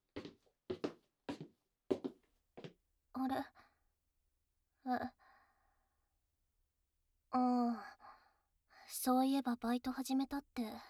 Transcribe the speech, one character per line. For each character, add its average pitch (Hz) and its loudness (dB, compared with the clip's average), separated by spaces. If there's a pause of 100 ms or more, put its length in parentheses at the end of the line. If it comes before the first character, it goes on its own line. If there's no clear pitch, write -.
(3250)
あ 262 -2
れ？ 269 0 (1500)
え、 254 -4
あ 247 -2 (2250)
あ、 247 2 (1040)
そ 254 4
う 262 6
い 269 4
え 277 2
ば 240 0
バ 233 0
イ 247 -2
ト 254 -4
始 262 0
め 269 2
た 285 -4
っ - -6
て - -6 (260)